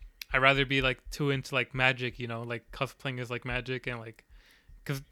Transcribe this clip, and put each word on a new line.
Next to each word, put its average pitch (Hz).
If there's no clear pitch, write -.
I'd 131
rather 135
be, 135
like, 131
too 143
into, 135
like, 127
magic, 127
you 120
know, 117
like, 120
cosplaying 131
is, 120
like, 120
magic 123
and, 123
like, 113
'cause, 139